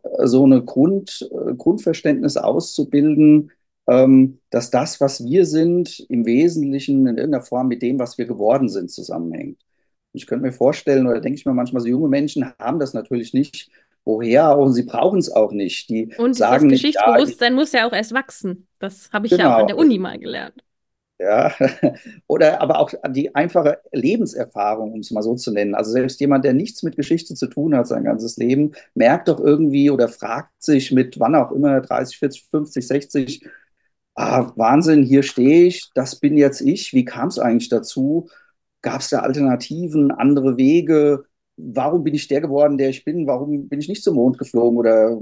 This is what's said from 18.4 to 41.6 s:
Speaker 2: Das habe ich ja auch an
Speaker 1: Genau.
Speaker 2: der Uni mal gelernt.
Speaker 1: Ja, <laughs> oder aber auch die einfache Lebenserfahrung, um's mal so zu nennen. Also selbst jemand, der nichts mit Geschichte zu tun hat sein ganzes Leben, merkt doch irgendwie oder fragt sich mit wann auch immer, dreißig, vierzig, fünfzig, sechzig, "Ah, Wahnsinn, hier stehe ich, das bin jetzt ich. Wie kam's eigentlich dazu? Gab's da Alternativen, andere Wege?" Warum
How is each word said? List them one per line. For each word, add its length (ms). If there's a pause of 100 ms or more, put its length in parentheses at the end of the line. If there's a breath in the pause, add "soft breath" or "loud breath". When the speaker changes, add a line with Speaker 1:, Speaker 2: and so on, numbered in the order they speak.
Speaker 2:
Das 340
habe 140
ich 60
ja 140
auch 40
an 80
Speaker 1:
Genau. 100
Speaker 2:
der 100
Uni 200
mal 200
gelernt. 440 (560)
Speaker 1:
Ja, 400
<laughs> 680
oder 340
aber 180
auch 120 (180)
die 260
einfache 460 (120)
Lebenserfahrung, 1000
um's 180
mal 120
so 120
zu 160
nennen. 240
Also 180
selbst 280
jemand, 240
der 80
nichts 300
mit 140
Geschichte 380
zu 120
tun 280
hat 120
sein 180
ganzes 320
Leben, 360 (220 loud breath)
merkt 340
doch 120
irgendwie 500
oder 180
fragt 540
sich 300
mit 260
wann 160
auch 180
immer, 280
dreißig, 380
vierzig, 320
fünfzig, 360
sechzig, 600 (680 soft breath)
"Ah, 420
Wahnsinn, 480
hier 180
stehe 440
ich, 280
das 260
bin 160
jetzt 240
ich. 320
Wie 140
kam's 320
eigentlich 320
dazu? 580 (540 soft breath)
Gab's 280
da 100
Alternativen, 920
andere 460
Wege?" 680 (320)
Warum 480